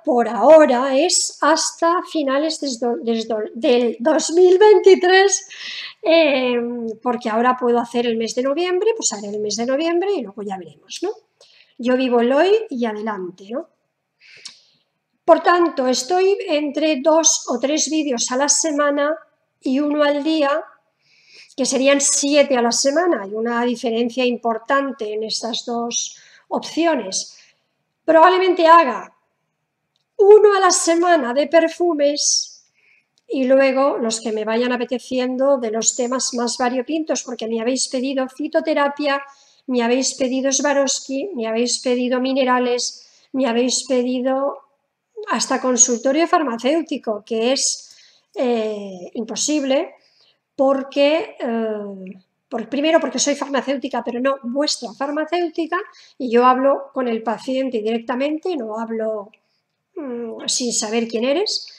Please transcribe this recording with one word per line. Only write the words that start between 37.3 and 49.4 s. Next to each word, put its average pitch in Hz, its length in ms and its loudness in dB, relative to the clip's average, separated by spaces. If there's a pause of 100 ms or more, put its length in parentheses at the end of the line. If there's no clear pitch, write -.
me 226 120 -4
habéis 240 280 -2
pedido 262 420 -4
fitoterapia, 294 920 -2 (420)
me 247 160 -2
habéis 247 320 0
pedido 262 380 -2
Swarovski, 277 800 -2
me 226 140 -6
habéis 226 320 -2
pedido 247 420 0
minerales, 247 880 -2 (240)
me 262 140 0
habéis 240 380 -2
pedido 254 720 -2 (720)
hasta 247 280 -2
consultorio 254 680 0
farmacéutico, 262 960 -2
que 226 280 -2
es, - 440 -6 (380)
eh, 214 800 -4
imposible, 269 800 -2 (600)